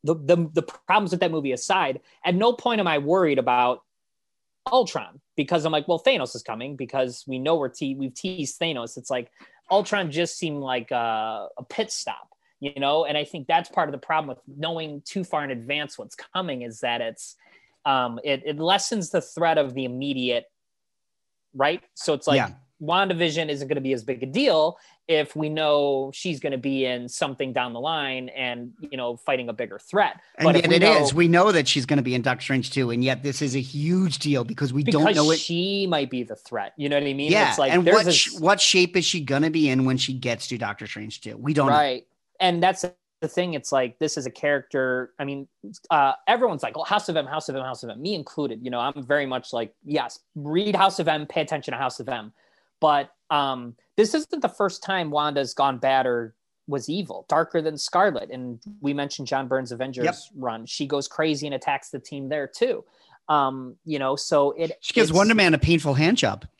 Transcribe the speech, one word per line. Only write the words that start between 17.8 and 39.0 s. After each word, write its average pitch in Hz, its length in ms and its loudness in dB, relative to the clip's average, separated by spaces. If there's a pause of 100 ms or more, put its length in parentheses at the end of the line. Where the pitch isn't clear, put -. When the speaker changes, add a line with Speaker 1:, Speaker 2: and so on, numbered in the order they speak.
Speaker 1:
um, 123 380 0
it, 139 220 0
it 147 120 -4
lessens 185 520 0
the - 100 0
threat 165 380 0
of 135 160 0
the 135 120 -4
immediate, 127 640 -4 (1040)
right? 143 280 0 (120)
So - 200 -2
it's 135 120 -6
like 143 100 4
Speaker 2:
Yeah. 107 140 0 (320)
Speaker 1:
WandaVision 165 680 0
isn't 139 200 -6
gonna 143 120 -2
be 131 120 -2
as 120 100 -2
big 123 200 -6
a 131 40 -6
deal 170 520 2 (280)
if 151 300 0
we 151 140 -2
know 143 640 2
she's 156 260 -6
gonna 139 180 -4
be 135 280 0
in 123 220 -4
something 135 440 -4
down 123 220 -2
the 117 60 -8
line 135 500 -4
and, 120 500 -6
you 147 160 -10
know, 120 200 -4
fighting 127 320 -2
a 113 40 -6
bigger 107 260 -8
threat. 190 400 0 (180)
Speaker 2:
And 156 100 0
Speaker 1:
But - 100 8
if 170 60 6
Speaker 2:
yet 165 80 2
Speaker 1:
we 165 60 8
Speaker 2:
it 175 60 6
Speaker 1:
know 202 220 8
Speaker 2:
is. 139 100 0
We 170 140 6
know 180 240 8
that 151 160 4
she's 131 180 0
gonna 143 160 2
be 127 120 0
in 123 80 0
Doctor 127 200 0
Strange 131 300 -2
two, 127 180 0
and 120 140 0
yet 131 180 0
this 139 200 -4
is 135 120 -2
a 139 60 0
huge 151 580 0
deal 139 260 0
because 123 280 -4
we 147 100 0
Speaker 1:
because 156 220 4
Speaker 2:
don't 208 100 6
know 151 160 4
it. 160 80 4
Speaker 1:
she 190 480 -2
might 147 240 0
be 123 120 -4
the 110 140 -10
threat. 104 400 -10
You 143 120 -4
know 143 100 0
what 143 80 0
I 139 60 -2
mean? 143 180 -4
Speaker 2:
Yeah, 185 200 4
Speaker 1:
It's 104 80 0
like, 139 140 2
Speaker 2:
and 175 140 4
Speaker 1:
there's 185 100 8
Speaker 2:
what 165 100 6
Speaker 1:
this 175 100 4
Speaker 2:
sh-, - 240 0
what 196 200 4
shape 180 360 4
is 175 80 2